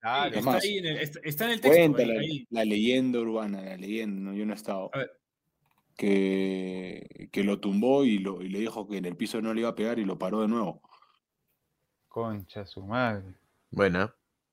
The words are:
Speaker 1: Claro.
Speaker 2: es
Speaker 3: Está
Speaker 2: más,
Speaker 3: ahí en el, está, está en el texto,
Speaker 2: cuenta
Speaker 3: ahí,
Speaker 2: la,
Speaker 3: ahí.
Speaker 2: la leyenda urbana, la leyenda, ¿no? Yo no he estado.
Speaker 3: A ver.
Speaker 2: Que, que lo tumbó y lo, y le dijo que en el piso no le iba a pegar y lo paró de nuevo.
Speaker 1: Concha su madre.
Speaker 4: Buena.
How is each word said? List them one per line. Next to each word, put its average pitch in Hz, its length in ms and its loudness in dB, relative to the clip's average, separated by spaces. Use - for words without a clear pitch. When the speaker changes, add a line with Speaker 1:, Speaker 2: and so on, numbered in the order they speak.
Speaker 1:
Claro. 135 300 0
Speaker 2:
es 107 80 -2
Speaker 3:
Está 127 120 2
Speaker 2:
más, 190 120 2
Speaker 3:
ahí 202 160 0
en 175 80 -6
el, 156 100 -4
está, 151 260 -6
está 156 220 -4
en 240 60 0
el 226 100 -2
texto, 151 180 10
Speaker 2:
cuenta 147 220 6
Speaker 3:
ahí, 117 60 2
Speaker 2:
la, 113 140 0
Speaker 3:
ahí. 147 280 -6
Speaker 2:
la 113 160 0
leyenda 120 540 2
urbana, 110 420 -4
la 95 160 -10
leyenda, 98 540 -6
¿no? 98 40 -6
Yo 104 120 -4
no 107 60 -4
he - 20 -6
estado. 98 380 -6
Speaker 3:
A 139 40 -6
ver. 131 140 -6
Speaker 2:
Que, 95 1200 -2
que 98 120 0
lo 101 160 2
tumbó 120 460 4
y 104 140 4
lo, 95 220 -4
y 92 80 -8
le 98 100 -4
dijo 110 280 -6
que 101 100 -6
en 92 80 -6
el 87 120 -8
piso 110 240 -4
no 113 120 -2
le 110 80 -2
iba 117 100 0
a 113 40 -10
pegar 113 240 -2
y 104 60 -2
lo 90 120 -4
paró 101 240 -2
de 107 60 2
nuevo. 107 340 -2
Speaker 1:
Concha 107 580 -8
su 95 200 -16
madre. 110 400 0
Speaker 4:
Buena. 95 440 4